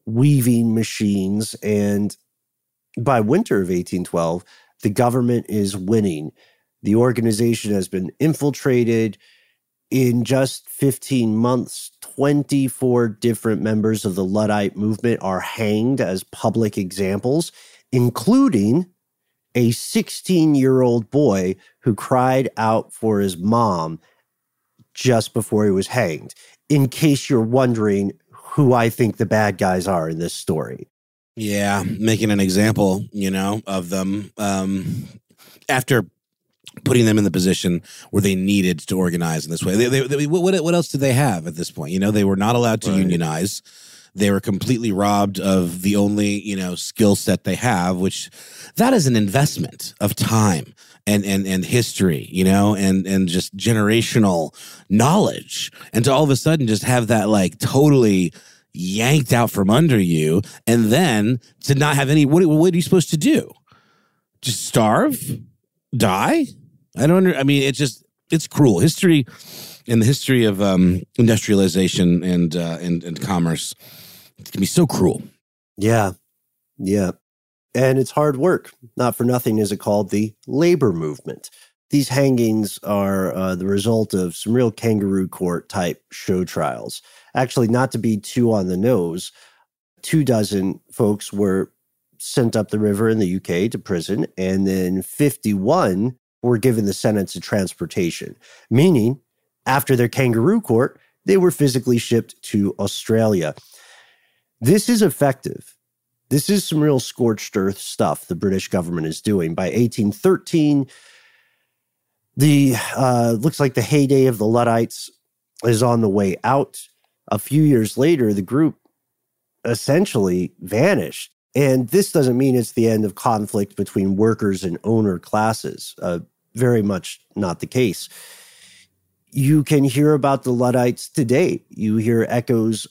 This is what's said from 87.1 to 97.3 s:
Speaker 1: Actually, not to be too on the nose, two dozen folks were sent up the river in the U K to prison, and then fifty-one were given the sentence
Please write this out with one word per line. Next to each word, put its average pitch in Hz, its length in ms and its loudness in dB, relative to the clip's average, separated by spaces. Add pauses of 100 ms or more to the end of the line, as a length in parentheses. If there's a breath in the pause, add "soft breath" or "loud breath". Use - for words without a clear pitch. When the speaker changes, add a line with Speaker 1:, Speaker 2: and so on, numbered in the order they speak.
Speaker 1:
Actually, 123 320 0
not 123 240 0
to 123 60 -6
be 110 180 -2
too 117 380 0
on 98 140 0
the 90 100 -2
nose, 92 540 -2 (720 soft breath)
two 156 220 0
dozen 104 560 -2 (120)
folks 104 420 -2
were 98 400 -2 (480)
sent 117 340 -2
up 107 140 -2
the 107 100 -4
river 107 280 0
in 110 100 0
the 101 100 0
U 92 120 -4
K 92 300 -2
to 104 100 -8
prison, 95 480 -4 (100)
and 95 300 -2
then 95 340 -2
fifty-one 113 1160 -2 (240)
were 123 160 2
given 113 280 0
the 98 80 -2
sentence 104 420 -2